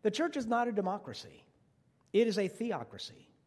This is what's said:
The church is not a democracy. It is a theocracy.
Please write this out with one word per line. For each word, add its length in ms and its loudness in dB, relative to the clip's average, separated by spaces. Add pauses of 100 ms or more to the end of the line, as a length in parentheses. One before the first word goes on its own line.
The 80 4
church 260 0
is 80 -2
not 240 2
a 20 -4
democracy. 720 -4 (680)
It 140 8
is 120 0
a 80 2
theocracy. 800 -6 (200)